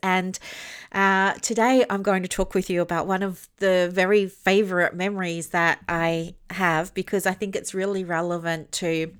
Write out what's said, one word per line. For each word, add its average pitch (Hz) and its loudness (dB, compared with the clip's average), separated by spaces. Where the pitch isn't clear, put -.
And, 185 0
uh, 196 4
today 240 4
I'm 196 0
going 190 2
to 185 -6
talk - -2
with 185 0
you 175 0
about 170 -2
one 190 0
of 190 -6
the 180 4
very 190 2
favorite 185 2
memories 180 -4
that 170 2
I 165 -2
have, 180 0
because 185 -4
I 185 0
think 196 -6
it's - -8
really 190 -2
relevant 170 -4
to 165 -2